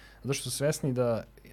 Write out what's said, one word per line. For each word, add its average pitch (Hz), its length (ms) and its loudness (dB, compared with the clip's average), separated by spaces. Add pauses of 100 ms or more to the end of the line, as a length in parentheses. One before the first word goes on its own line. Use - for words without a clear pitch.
(160)
zato 131 180 -4
što - 80 -4
su 123 80 -6
svesni 143 420 0
da, 120 320 2 (280)